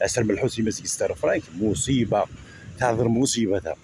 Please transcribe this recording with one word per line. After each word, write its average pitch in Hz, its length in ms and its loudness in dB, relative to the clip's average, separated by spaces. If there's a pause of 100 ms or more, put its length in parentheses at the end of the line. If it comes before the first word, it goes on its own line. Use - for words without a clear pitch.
أسر 104 220 2
من 104 60 2
الحسيمة 107 400 0
سي - 160 -6
ستة - 200 -2
آلاف 95 140 -2
فرانك، 185 220 0 (180)
مصيبة، 104 640 2 (540)
تعذر 120 300 2
مصيبة 113 500 2
ذا. 80 260 -6